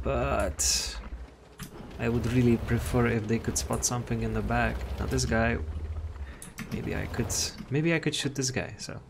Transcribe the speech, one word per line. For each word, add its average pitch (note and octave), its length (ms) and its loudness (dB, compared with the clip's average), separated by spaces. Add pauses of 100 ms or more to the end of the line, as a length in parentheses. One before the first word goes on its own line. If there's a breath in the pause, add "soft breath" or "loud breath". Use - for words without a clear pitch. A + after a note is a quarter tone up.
but A#2 920 0 (1000)
I A#2 100 0
would A#2 240 2
really A#2+ 240 8
prefer A#2 520 2
if A2+ 180 2
they A2+ 140 2
could - 180 -2
spot - 260 0
something A#2 380 0
in A2 100 -2
the A2 100 0
back. A2+ 340 2 (240)
Now - 60 0
this B2+ 180 2
guy, A#2 340 4 (1120 loud breath)
maybe F#2+ 220 -2
I G2 120 -2
could, - 280 -2 (340)
maybe D3+ 260 2
I D#3+ 40 2
could D#3 160 0
shoot C3 220 -2
this B2+ 160 0
guy, G2+ 260 -4
so. - 320 -10